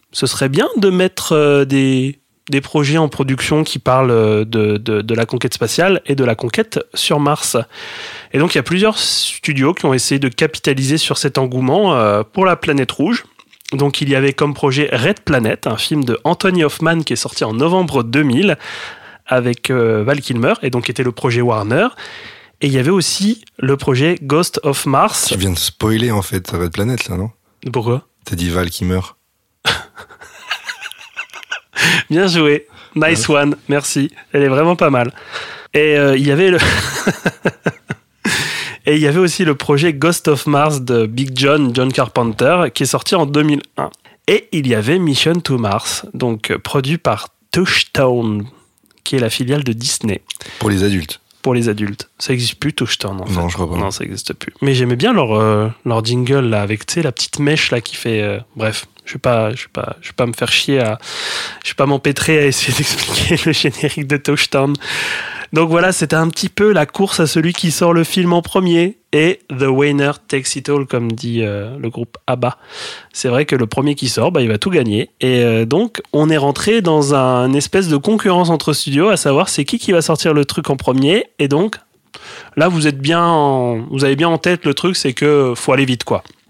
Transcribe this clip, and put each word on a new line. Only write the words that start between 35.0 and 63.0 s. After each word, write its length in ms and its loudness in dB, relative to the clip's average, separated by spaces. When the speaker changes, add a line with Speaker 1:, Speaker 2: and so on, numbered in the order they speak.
Speaker 1:
Et, 240 4
euh, 200 4
il 80 2
y 60 2
avait 180 4
le 140 4
<laughs> 40 2
et 100 4
il 60 2
y 60 4
avait 120 2
aussi 260 2
le 100 2
projet 380 2
Ghost 340 0
of 200 2
Mars 340 2
de 240 2
Big 300 -4
John, 400 2
John 180 0
Carpenter, 800 2
qui 100 -2
est 40 0
sorti 280 -2
en 120 2
deux 160 2
mille 180 2
un. 140 -6
Et 240 2
il 160 0
y 60 2
avait 240 2
Mission 360 2
to 260 -2
Mars, 460 -2
donc, 360 -2
euh, 60 -2
produit 400 -2
par 300 -2
Touchstone, 960 0
qui 120 -4
est 40 2
la 100 0
filiale 340 -2
de 100 -2
Disney. 480 -4
Speaker 2:
Pour 140 -2
les 120 2
adultes. 360 -2
Speaker 1:
Pour 100 0
les 160 0
adultes. 480 -6
Ça 160 -4
existe 220 -4
plus, 180 -4
Touchstone, 480 -6
en 40 -8
fait. 80 -4
Speaker 2:
Non, 160 0
je 60 -4
crois 140 -4
pas. 80 -4
Speaker 1:
Non, 140 -4
ça 120 -8
existe 300 -8
plus. 280 -14
Mais 120 2
j'aimais 220 0
bien 180 2
leur, 260 2
euh, 300 2
leur 180 0
jingle, 420 0
là, 160 0
avec, 260 -4
tu 80 -4
sais, 80 -2
la 80 -2
petite 280 -8
mèche, 320 0
là, 100 0
qui 140 -12
fait, 280 -2
euh, 160 -4
bref. 300 -4
Je 60 -12
vais 40 -10
pas, 360 2
je 80 -12
vais 100 -20
pas, 280 -8
je 80 -16
vais 60 -18
pas 120 0
me 60 -4
faire 180 -4
chier 280 2
à, 200 0
je 80 -8
vais 40 -10
pas 120 2
m'empêtrer 500 2
à 80 4
essayer 280 0
<laughs> 40 -2
d'expliquer 640 -2